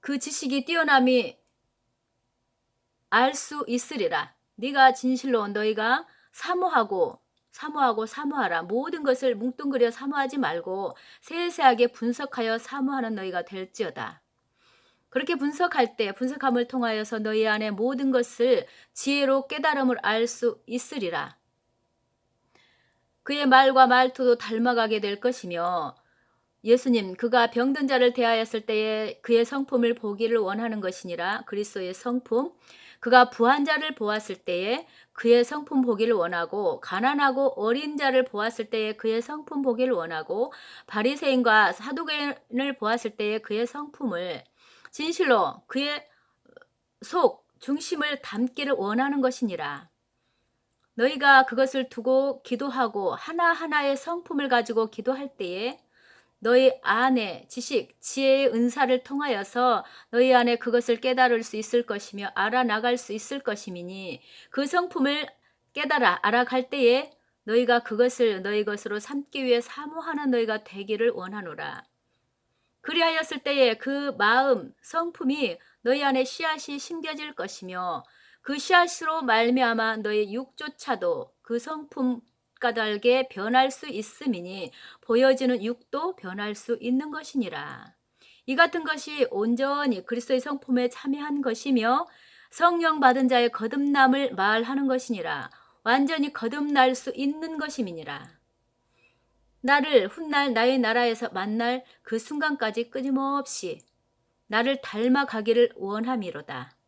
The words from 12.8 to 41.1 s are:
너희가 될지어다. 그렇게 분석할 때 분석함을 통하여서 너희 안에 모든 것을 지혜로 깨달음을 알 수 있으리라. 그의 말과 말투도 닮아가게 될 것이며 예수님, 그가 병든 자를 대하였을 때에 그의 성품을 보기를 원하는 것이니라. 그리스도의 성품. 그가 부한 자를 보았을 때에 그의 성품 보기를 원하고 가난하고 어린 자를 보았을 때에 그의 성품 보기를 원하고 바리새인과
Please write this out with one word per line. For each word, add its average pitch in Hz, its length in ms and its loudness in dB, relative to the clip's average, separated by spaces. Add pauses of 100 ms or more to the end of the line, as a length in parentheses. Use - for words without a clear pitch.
너희가 185 280 -6
될지어다. 185 760 -10 (840)
그렇게 277 280 -4
분석할 285 600 -2
때 202 160 -2
분석함을 254 560 -2
통하여서 226 520 -4
너희 220 280 0
안에 214 220 -2
모든 254 400 -2
것을 240 560 2 (260)
지혜로 269 540 2
깨달음을 285 560 0
알 220 260 0
수 - 380 -2
있으리라. 196 720 -6 (1800)
그의 285 240 -2
말과 262 400 8
말투도 254 500 4
닮아가게 226 640 0
될 202 200 -4
것이며 175 760 -4 (680)
예수님, 226 520 4
그가 233 340 2
병든 269 360 0
자를 254 260 4
대하였을 226 540 0
때에 214 560 -2
그의 233 220 4
성품을 240 500 0
보기를 226 440 -2
원하는 214 420 -2
것이니라. 185 680 -6
그리스도의 202 480 -6
성품. 247 580 -2 (480)
그가 247 300 8
부한 269 340 2
자를 311 300 -2
보았을 214 420 -4
때에 208 500 -4 (260)
그의 240 320 4
성품 294 380 -2
보기를 226 320 2
원하고 175 640 -2
가난하고 269 840 0
어린 285 340 0
자를 262 280 2
보았을 214 460 -6
때에 214 240 -2
그의 220 280 -2
성품 294 400 -8
보기를 254 300 0
원하고 170 600 -4 (340)
바리새인과 233 840 4